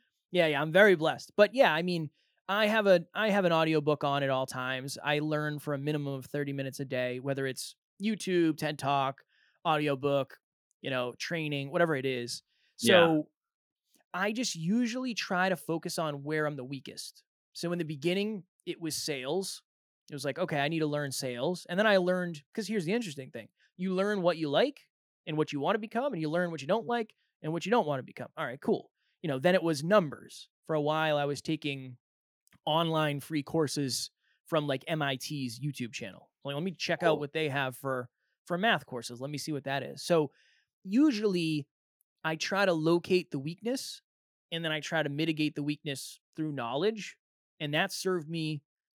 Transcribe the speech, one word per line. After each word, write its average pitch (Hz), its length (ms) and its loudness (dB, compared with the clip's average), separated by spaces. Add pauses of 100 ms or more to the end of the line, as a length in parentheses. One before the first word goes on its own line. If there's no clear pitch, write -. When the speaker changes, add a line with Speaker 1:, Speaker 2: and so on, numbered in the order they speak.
(320)
Speaker 1:
Yeah, 170 160 4
yeah, 143 140 2
I'm 156 120 -2
very 196 220 10
blessed. 147 420 -2
But 202 180 6
yeah, 220 180 8
I 160 100 2
mean, 170 280 -2 (380)
I 214 180 2
have 214 200 4
a, 175 180 8 (100)
I 214 160 0
have 196 140 4
an 165 80 4
audiobook 156 500 4
on 143 200 0
at 135 80 0
all 131 160 0
times. 131 560 -6
I 151 160 2
learn 151 400 -2
for 147 140 -4
a 139 60 -2
minimum 143 360 -2
of 127 120 -10
thirty 143 260 -4
minutes 135 280 -6
a 139 40 -6
day, 127 340 -2
whether 135 280 -2
it's - 280 -8 (280)
YouTube, 175 540 2
ted 147 220 -4
Talk, 139 440 0 (440)
audiobook, 143 720 0 (420)
you 135 100 -6
know, 127 280 -4
training, 147 520 -4
whatever 170 240 0
it 131 100 -4
is. 123 380 -4 (380)
Speaker 2:
Yeah. 165 360 8
Speaker 1:
So 151 120 -2 (840)
I 190 180 0
just 226 240 -4
usually 233 580 -2
try 185 360 0
to 185 80 0
focus 165 420 -6
on 147 240 -4
where 151 220 -2
I'm 147 100 -4
the 131 80 -10
weakest. - 600 -12 (300)
So 170 180 -4
in 175 80 -2
the 165 60 -2
beginning, 180 580 -2 (220)
it 175 160 -8
was 156 140 -4
sales. 151 680 -4 (460)
It 147 60 -12
was 139 100 -8
like, 135 140 -4
"Okay, 160 200 -2
I 143 100 0
need 165 100 -2
to 156 80 0
learn 147 240 -2
sales." 131 580 -4
And 175 100 -4
then 220 80 4
I 202 100 6
learned, 175 460 0 (100)
'cause 214 140 -6
here's 202 180 -2
the 180 80 0
interesting 156 380 -6
thing. 110 180 -12 (280)
You 185 160 -2
learn 196 280 0
what 170 160 2
you 156 120 -2
like 214 380 2 (400)
and 156 100 -4
what 151 160 2
you 143 60 -2
wanna 190 200 0
become, 233 340 -2
and 165 80 -2
you 156 80 0
learn 170 220 0
what 156 100 -8
you 139 60 -10
don't 185 200 0
like - 280 -4 (260)
and 160 120 -4
what 170 120 -4
you 185 60 0
don't 220 160 4
wanna 139 160 -2
become. - 340 -14
All 156 80 -4
right, 127 160 -8
cool. - 300 -2 (300)
You 180 80 -6
know, 131 100 -2
then 180 160 6
it 160 80 4
was 156 200 0
numbers. 170 640 0 (180)
For 160 80 0
a 151 60 2
while, 151 360 2
I 143 80 2
was 143 160 -4
taking 139 560 -6 (680)
online 156 560 2
free 151 220 -4
courses 143 680 -2 (340)
from, 151 220 0
like, 135 200 -2
M 160 140 0
I 135 160 0
T's 127 420 -8
YouTube 127 340 -6
channel. - 380 -14 (140)
Like, 139 100 -6
let 156 80 -4
me 185 100 -4
check 170 300 -4
out 160 160 4
Speaker 2:
Cool. - 0 -
Speaker 1:
what 143 140 -6
they 160 160 -2
have 131 280 -2
for, 131 320 -4 (360)
for 175 120 -4
math 196 280 2
courses. 120 360 -10
Let 143 100 -6
me 147 60 -6
see 156 160 -8
what 135 120 -6
that 135 180 -4
is. - 200 -12
So 160 280 2 (520)
usually 190 840 2 (560)
I 160 140 -2
try 196 280 2
to 180 80 4
locate 165 580 2
the 143 80 -4
weakness, 185 640 -8 (500)
and 165 140 -4
then 156 80 -2
I 151 80 -4
try 160 220 0
to 143 60 0
mitigate 151 460 0
the 147 80 -4
weakness 147 560 -6 (160)
through 156 180 -4
knowledge. 147 640 -2 (420)
And 147 160 -4
that 185 180 2
served 180 360 -4
me 156 320 -4 (380)